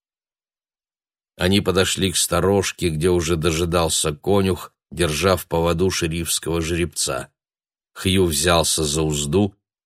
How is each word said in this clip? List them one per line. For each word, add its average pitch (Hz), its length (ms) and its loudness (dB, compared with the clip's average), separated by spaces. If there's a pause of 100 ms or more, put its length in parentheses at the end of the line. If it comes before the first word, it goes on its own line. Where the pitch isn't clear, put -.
(1400)
Они 92 240 2
подошли 90 500 0
к 82 60 -4
сторожке, 90 720 0
где 80 220 0
уже 85 260 2
дожидался 82 760 0
конюх, 95 600 0 (160)
держа 82 460 0
в - 100 -6
поводу 82 420 0
шерифского 82 720 -4
жеребца. 78 720 -4 (640)
Хью 95 320 2
взялся 82 560 2
за 76 200 -2
узду, 78 520 0 (300)